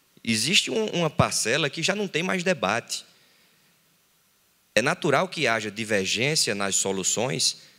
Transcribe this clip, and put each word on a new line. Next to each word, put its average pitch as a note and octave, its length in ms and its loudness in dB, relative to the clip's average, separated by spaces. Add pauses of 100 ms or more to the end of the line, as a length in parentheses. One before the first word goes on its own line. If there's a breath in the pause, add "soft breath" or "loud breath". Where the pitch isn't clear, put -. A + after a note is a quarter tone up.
(280)
Existe A#2 440 2
um, A3 160 0
uma E3+ 200 0
parcela C3+ 600 2
que D#3+ 140 -8
já F#3 100 2
não G3+ 140 -2
tem D#3 160 -4
mais F#3 200 -2
debate. A#2 600 -2 (1700 soft breath)
É G#2+ 80 4
natural D#3+ 460 2
que D#3+ 180 -4
haja A2+ 240 0
divergência G#2+ 840 0
nas G2 200 -2
soluções, G2 840 0 (220 loud breath)